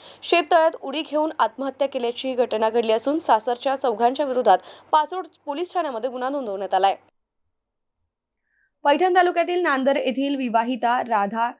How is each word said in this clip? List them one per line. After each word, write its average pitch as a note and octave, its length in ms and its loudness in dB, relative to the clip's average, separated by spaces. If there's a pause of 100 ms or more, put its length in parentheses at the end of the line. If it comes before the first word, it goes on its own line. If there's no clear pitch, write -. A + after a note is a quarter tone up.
(220)
शेततळ्यात E4 600 4
उडी C#4+ 200 -6
घेऊन D4+ 360 -2
आत्महत्या C4 500 -2
केल्याची B3 460 -6
घटना A3+ 360 0
घडली A3+ 220 0
असून C#4 260 0
सासरच्या B3 580 0
चौघांच्या C4 500 0
विरोधात A#3+ 320 4 (340)
पाचोड D#4 340 0 (200)
पोलीस D4 280 -6
ठाण्यामध्ये C4 360 -4
गुन्हा B3+ 180 -6
नोंदवण्यात G#3 460 -4
आलाय. F#3+ 220 2 (1900)
पैठण E4 320 4
तालुक्यातील F4+ 460 2
नांदर C#4 340 0
येथील C4+ 400 -2
विवाहिता A#3+ 640 -2
राधा A3+ 600 -2